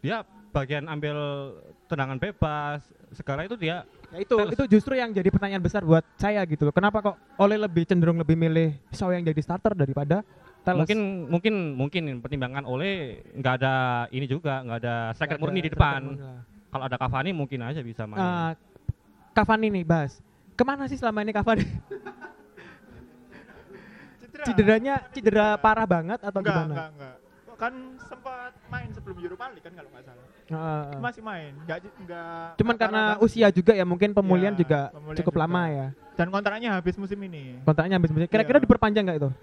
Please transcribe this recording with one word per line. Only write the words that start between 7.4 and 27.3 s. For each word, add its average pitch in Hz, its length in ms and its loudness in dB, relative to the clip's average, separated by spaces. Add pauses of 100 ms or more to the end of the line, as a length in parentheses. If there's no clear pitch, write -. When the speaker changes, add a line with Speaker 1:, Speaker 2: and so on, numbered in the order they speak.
Speaker 2:
lebih 175 280 0
cenderung 170 320 4
lebih 160 160 2
milih 165 400 4 (160)
Shaw 180 240 -2
yang 175 80 -2
jadi 156 160 0
starter 180 360 -2
daripada 147 520 0 (400)
Telles? 165 160 2
Speaker 1:
Mungkin, 208 180 2 (300)
mungkin, 175 240 2 (240)
mungkin 147 260 -2 (140)
pertimbangan 135 480 -6
Ole 143 560 -6 (160)
nggak 127 240 0
ada 135 120 2 (360)
ini 131 160 -4
juga, 131 400 -4
nggak 117 160 -6
ada 120 140 -4 (180)
striker 147 160 -4
Speaker 2:
Nggak 156 80 -2
ada 151 80 -4
Speaker 1:
murni 180 160 -2
di 160 80 -4
Speaker 2:
striker 151 80 -6
Speaker 1:
depan. 139 240 0
Speaker 2:
murni 139 240 -12
lah. 127 160 -16 (280)
Speaker 1:
Kalau 135 160 -8
ada 127 120 -4
Cavani 131 360 -2
mungkin 139 280 -4
aja 139 240 -6
bisa 110 240 -10
main. 107 80 -8
Speaker 2:
Eh, 175 340 0 (760)
Cavani 220 400 2
nih, 185 160 -2
bahas. 156 320 0 (400)
Kemana 269 320 0
sih 269 80 -6
selama 220 240 -2
ini 214 80 -2
Cavani? 208 400 2
<laughs> - 40 -8 (2500)
Speaker 3:
Cedera. 294 260 -14
Speaker 2:
Cederanya, 226 500 6 (160)
cedera 208 420 4
Speaker 3:
Cedera. 208 80 -2
Speaker 2:
parah 220 260 4
banget 180 340 0
atau 202 200 -4
Speaker 3:
Enggak, 196 140 0
Speaker 2:
gimana? 156 180 0
Speaker 3:
enggak, 156 240 -6
enggak. 131 180 -16 (440)